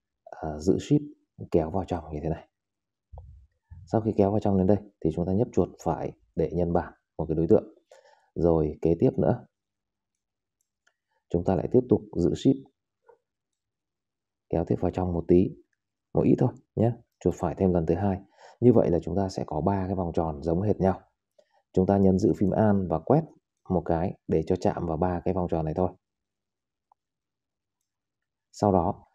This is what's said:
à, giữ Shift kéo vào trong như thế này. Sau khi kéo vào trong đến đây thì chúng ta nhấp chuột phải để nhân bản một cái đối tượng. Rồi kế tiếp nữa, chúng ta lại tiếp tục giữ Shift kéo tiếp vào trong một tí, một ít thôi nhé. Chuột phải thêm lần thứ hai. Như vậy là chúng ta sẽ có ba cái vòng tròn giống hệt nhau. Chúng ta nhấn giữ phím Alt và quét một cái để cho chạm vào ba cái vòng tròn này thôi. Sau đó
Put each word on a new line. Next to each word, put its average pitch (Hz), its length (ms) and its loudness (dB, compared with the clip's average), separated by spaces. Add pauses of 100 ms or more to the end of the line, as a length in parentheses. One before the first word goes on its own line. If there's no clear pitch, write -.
(240)
à, 78 340 -12
giữ 80 200 0
Shift - 360 -2 (380)
kéo 80 200 0
vào 92 160 -4
trong 82 240 -6
như 76 120 -8
thế 78 60 -4
này. - 180 -8 (1400)
Sau 113 160 0
khi 107 160 -2
kéo 98 140 4
vào 107 80 0
trong 98 180 0
đến 92 100 2
đây 101 100 6 (240)
thì 80 140 0
chúng 85 100 -4
ta 95 80 -2
nhấp 117 180 0
chuột 90 180 0 (140)
phải 71 280 -4 (240)
để 82 180 0
nhân 85 200 -2
bản 80 200 -2 (240)
một 78 120 -4
cái 78 60 -2
đối 80 120 -2
tượng. - 260 2 (600)
Rồi 78 460 0
kế 82 180 2
tiếp 131 180 2
nữa, 98 280 0 (1800)
chúng 87 140 -2
ta 95 120 0
lại - 160 -2
tiếp 127 180 4
tục 104 120 2 (140)
giữ 85 180 0
Shift - 300 0 (1900)
kéo 82 180 -2
tiếp - 120 0
vào 90 120 -2
trong 90 220 -4
một 85 140 -4
tí, 92 220 6 (640)
một - 120 2
ít - 140 4
thôi 123 100 2 (260)
nhé. 110 160 2 (280)
Chuột 87 180 0
phải 82 200 -4
thêm 95 160 2
lần 85 120 0
thứ 82 100 2
hai. 95 260 -2 (380)
Như 120 140 6
vậy 110 160 4
là 82 120 2
chúng 82 140 -6
ta 98 140 -2
sẽ - 180 -8
có 78 140 -6
ba 95 240 0
cái 92 100 -4
vòng 87 180 -4
tròn 80 300 -4
giống 85 180 -2
hệt 104 180 -2
nhau. 92 220 0 (720)
Chúng 95 120 2
ta 98 120 2
nhấn 95 220 4
giữ 82 180 2
phím 92 140 0
Alt 101 380 0
và 80 100 -2
quét 143 220 2 (480)
một 90 160 0
cái 85 320 -2 (100)
để 82 200 0
cho 92 80 0
chạm 87 300 -2
vào 80 120 -4
ba 87 280 -2
cái 92 80 -2
vòng 90 160 -2
tròn 80 160 -2
này 78 80 -4
thôi. 90 160 0 (2500)
Sau 104 200 2
đó 92 440 0